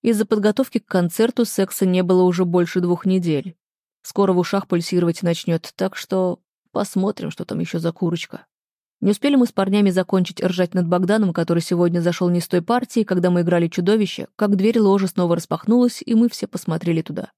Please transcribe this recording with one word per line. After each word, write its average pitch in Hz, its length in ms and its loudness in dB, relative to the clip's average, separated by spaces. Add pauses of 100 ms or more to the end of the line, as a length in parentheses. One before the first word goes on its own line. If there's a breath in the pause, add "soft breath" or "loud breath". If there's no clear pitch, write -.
Из-за 214 220 2
подготовки 214 520 0
к - 80 -4
концерту 220 600 0
секса - 420 -2
не 180 160 2
было 185 200 4
уже 180 220 2
больше 175 340 0
двух 175 280 0
недель. 170 500 0 (460)
Скоро 196 300 0
в 175 40 2
ушах 196 300 -2
пульсировать 170 560 0
начнёт, 170 520 -2
так 190 200 -4
что 185 440 -2 (320)
посмотрим, 190 600 -4
что - 140 -10
там - 140 -8
ещё 170 200 -6
за 165 120 -2
курочка. - 540 -6 (560)
Не 196 100 2
успели 285 240 0
мы 247 100 4
с - 60 -8
парнями 196 380 2
закончить 185 540 0
ржать 180 300 -2
над 180 140 0
Богданом, 185 460 0
который 170 280 0
сегодня 175 400 0
зашёл 175 280 0
не 175 100 2
с - 80 -6
той 175 140 0
партии, 240 420 -2
когда 180 260 0
мы 175 120 2
играли 170 260 2
чудовище, 185 680 0
как 202 200 2
дверь 226 240 2
ложи 196 280 4
снова 175 280 0
распахнулась, 226 680 0
и 233 100 0
мы 233 140 4
все - 180 -8
посмотрели 165 540 -2
туда. 175 360 -10